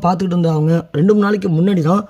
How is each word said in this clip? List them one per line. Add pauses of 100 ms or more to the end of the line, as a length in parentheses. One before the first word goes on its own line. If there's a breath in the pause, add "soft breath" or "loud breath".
பார்த்துக்கிட்டு
இருந்த
அவங்க (260)
ரெண்டு
மூணு
நாளைக்கு
முன்னாடி
தான்